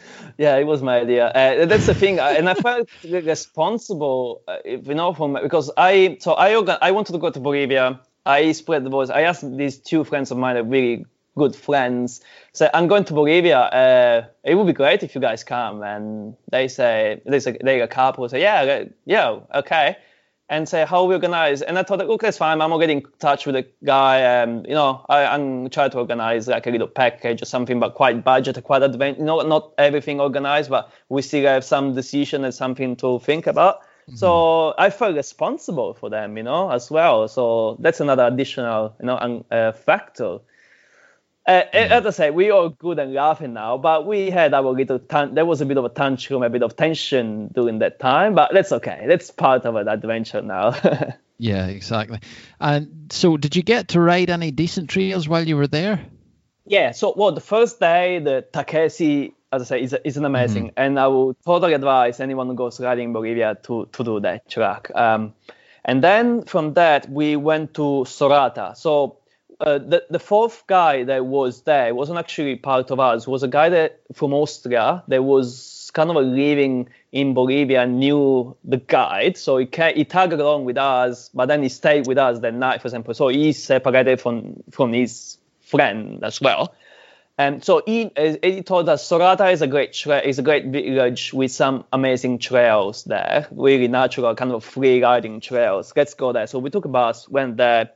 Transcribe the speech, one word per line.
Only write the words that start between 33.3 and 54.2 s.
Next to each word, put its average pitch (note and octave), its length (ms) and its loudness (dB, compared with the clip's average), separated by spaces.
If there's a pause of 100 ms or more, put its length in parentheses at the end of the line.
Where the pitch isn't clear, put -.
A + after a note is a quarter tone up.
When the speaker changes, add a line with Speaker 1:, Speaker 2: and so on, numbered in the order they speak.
Speaker 1:
about." E3 340 2
Speaker 2:
Mm-hmm. - 360 -20
Speaker 1:
So E3 600 2
I F#3+ 140 4
felt G3 260 -2
responsible D3+ 800 -6
for G#2+ 160 -12
them, G#2+ 260 -8
you A2 60 -8
know, D#3+ 280 -4
as B2 200 -4
well. D3+ 380 4
So A2+ 520 0
that's D#3+ 200 0
another C3 260 4
additional, A#2 760 -2
you A#2 60 -8
know, B2 100 -2
un-, A#2+ 340 -6
uh, A2+ 220 0
factor. A#2+ 680 -4 (1080)
Uh, F3+ 160 6 (100)
a-, G#3+ 160 4
Speaker 2:
Yeah. A3+ 100 4
Speaker 1:
as G#3 80 0
I G#3 40 0
say, D#3 200 0
we F#3 200 2
are F#3 180 4
good D#3+ 300 -6
and C3+ 160 -6
laughing D3 380 -2
now, A2+ 260 -4
but D#3 280 0
we G3 240 -2
had E3 240 2
our C3+ 160 2
little C3 280 -2
tan-, C#3+ 360 -2
there D#3 120 2
was D#3+ 140 -2
a D3 60 -2
bit C#3 100 -2
of C3 80 0
a A#2+ 40 -4
tantrum, C3+ 540 -4
a A#2 80 0
bit A#2+ 120 -2
of A#2 140 -4
tension A#2 720 -2
during A#2 320 -2
that G2+ 180 -2
time, E3 360 2
but D3+ 180 4
that's F#3+ 200 2
okay. F#2 360 -6
That's E3+ 220 0
part C3 340 2
of A#2 120 -2
an G#2 120 -2
adventure A2 540 -4
now. G2+ 380 -2
<laughs> - 340 0 (240)
Speaker 2:
Yeah, G2+ 280 -2
exactly. G#2+ 540 -8 (400)
And D3+ 500 -4
so E3 260 2
did D3 200 -4
you F3 80 0
get A#3 240 0
to E3+ 120 2
ride F3 300 2